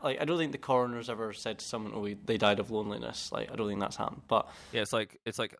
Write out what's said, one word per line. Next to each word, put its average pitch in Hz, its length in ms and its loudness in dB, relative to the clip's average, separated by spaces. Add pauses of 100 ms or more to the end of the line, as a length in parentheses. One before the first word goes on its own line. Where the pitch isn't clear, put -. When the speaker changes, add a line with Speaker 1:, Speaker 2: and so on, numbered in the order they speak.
Speaker 1:
like, 131 160 0
I 156 40 2
don't 170 140 2
think 160 140 0
the - 60 -6
coroner's 120 520 2
ever 110 220 -4
said 107 260 -6
to - 60 -10
someone, 107 300 -6
"Oh, 104 100 -2
he, 104 100 -2
they 110 240 0
died 104 220 8
of 104 100 -4
loneliness." 110 640 -4
Like, 113 200 -2
I - 40 -6
don't 107 120 0
think 101 120 0
that's - 160 0
happened. - 320 -4
But - 200 4 (240)
Speaker 2:
Yeah, 110 100 2
it's 101 100 -2
like, 110 340 -2
it's 113 140 -4
like 110 200 -4